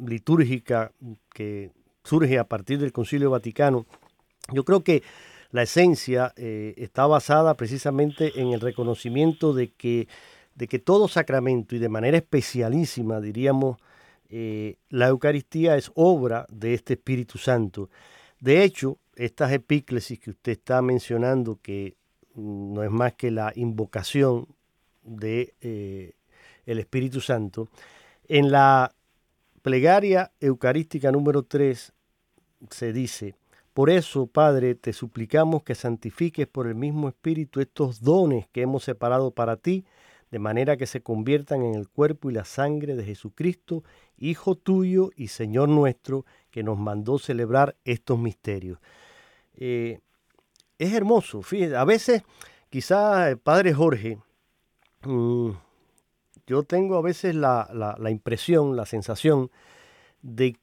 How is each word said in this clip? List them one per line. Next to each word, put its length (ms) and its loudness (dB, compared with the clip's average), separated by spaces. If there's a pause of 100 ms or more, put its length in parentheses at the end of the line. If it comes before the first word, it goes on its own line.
litúrgica 840 0 (420)
que 380 -10 (320)
surge 340 2
a 60 0
partir 340 -4
del 140 -2
Concilio 380 0
Vaticano, 540 0 (680)
yo 120 -2
creo 200 4
que 180 4 (480)
la 120 0
esencia, 760 2
eh, 400 -10
está 300 0
basada 480 4
precisamente 840 -2
en 120 0
el 80 -2
reconocimiento 920 0
de 200 -2
que, 340 -2 (480)
de 140 -10
que 100 -4
todo 300 4
sacramento, 640 0
y 40 -4
de 100 -2
manera 280 0
especialísima, 1040 -2
diríamos, 580 0 (520)
eh, 460 -8 (120)
la 200 2
Eucaristía 680 2
es 180 -4
obra 540 4
de 260 -4
este 200 -4
Espíritu 440 -6
Santo. 500 -2 (520)
De 240 6
hecho, 340 -2 (160)
estas 380 -2
epíclesis 640 -4
que 120 -14
usted 220 -6
está 300 0
mencionando, 800 -2
que, 320 -10 (400)
mm, 400 -10
no 80 -4
es 80 -2
más 240 0
que 160 -4
la 240 -4
invocación 920 -2 (560)
de, 560 -6
eh, 540 -12 (520)
el 140 -4
Espíritu 400 -4
Santo, 480 -6 (580)
en 240 4
la 420 6 (720)
plegaria 800 2
eucarística 720 0
número 320 2
tres 480 -2 (800)
se 220 -6
dice: 440 -8 (360)
"Por 180 4
eso, 360 0
Padre, 480 2
te 180 -6
suplicamos 720 -2
que 120 -6
santifiques 720 -4
por 180 -6
el 80 -6
mismo 340 -4
Espíritu 520 -6
estos 400 -4
dones 480 2
que 140 -6
hemos 200 -2
separado 480 -2
para 260 -2
ti, 280 -4 (460)
de 100 -10
manera 360 0
que 100 -6
se 160 -10
conviertan 600 -2
en 120 -2
el 140 -8
cuerpo 420 -2
y 40 -6
la 100 -6
sangre 520 -6
de 80 -8
Jesucristo, 800 -6 (320)
Hijo 380 -4
tuyo 600 2
y 120 -10
Señor 400 -2
nuestro, 560 0 (280)
que 100 -8
nos 160 -4
mandó 400 -4
celebrar 640 0
estos 340 -2
misterios". 600 -6 (800)
Eh, 420 -6 (800)
es 160 -2
hermoso, 480 2
fíjese, 340 -2
a 80 2
veces, 380 4 (480)
quizás, 640 2
eh, 40 -2
Padre 380 4
Jorge, 440 0 (840)
mm, 480 -2 (960)
yo 160 0
tengo 340 0
a 60 0
veces 320 -2
la, 380 0
la, 260 -6
la 120 -4
impresión, 640 0
la 100 -6
sensación 640 0 (720)
de 400 -2